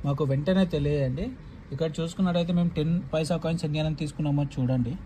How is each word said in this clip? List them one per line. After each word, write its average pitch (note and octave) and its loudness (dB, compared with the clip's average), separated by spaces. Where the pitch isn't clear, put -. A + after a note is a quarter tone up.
మాకు C#3+ 0
వెంటనే F#3 4
తెలియజేయండి. C#3+ 0
ఇక్కడ D#3 -2
చూసుకున్నట్టయితే F3 0
మేము F3 4
టెన్ D#3+ 2
పైసా D#3+ 0
కాయిన్స్ E3 0
ఎన్ని D3+ 0
అని D#3 -2
తీసుకున్నామో C#3+ 0
చూడండి. B2+ 0